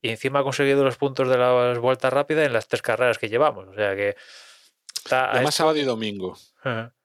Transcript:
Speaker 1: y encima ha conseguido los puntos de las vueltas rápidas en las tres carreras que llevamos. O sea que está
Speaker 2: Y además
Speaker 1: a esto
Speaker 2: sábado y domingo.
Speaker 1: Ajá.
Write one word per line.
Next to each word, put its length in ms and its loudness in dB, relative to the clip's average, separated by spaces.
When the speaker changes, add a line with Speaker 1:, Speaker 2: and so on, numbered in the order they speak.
Speaker 1:
y 80 -4
encima 300 -2
ha 20 2
conseguido 420 2
los 140 0
puntos 300 0
de 100 4
las 400 2
vueltas 340 0
rápidas 340 0
en 60 -2
las 160 -2
tres 140 -2
carreras 360 0
que 120 -6
llevamos. 380 0
O 60 -20
sea 220 -2
que 200 -2
está 380 -2
Speaker 2:
Y 40 0
además 0 -
Speaker 1:
a 120 2
esto 80 -2
Speaker 2:
sábado 220 2
y 60 -2
domingo. 520 -6
Speaker 1:
Ajá. 360 -8